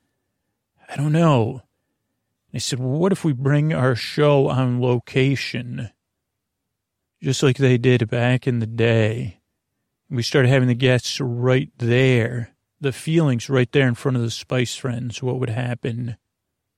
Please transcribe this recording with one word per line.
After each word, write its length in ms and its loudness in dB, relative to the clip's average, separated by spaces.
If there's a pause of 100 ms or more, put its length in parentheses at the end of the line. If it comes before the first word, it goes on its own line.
(880)
I 60 -16
don't 160 -2
know. 500 2 (880)
They 80 -8
said, 200 -6
"Well, 180 -2
what 140 2
if 120 -4
we 100 2
bring 380 0
our 240 2
show 520 2
on 340 0
location, 1120 -2 (1300)
just 220 -2
like 140 4
they 200 4
did 320 2
back 380 0
in 120 -2
the 60 -4
day?" 760 0 (680)
And 80 -6
we 60 -2
started 260 2
having 180 4
the 60 4
guests 480 0
right 560 0
there, 800 0 (260)
the 100 -4
feelings 580 -2
right 220 0
there 160 2
in 80 0
front 220 -4
of 60 -2
the 80 -4
Spice 440 -4
Friends, 460 -8
what 180 -4
would 100 -4
happen. 680 -6 (600)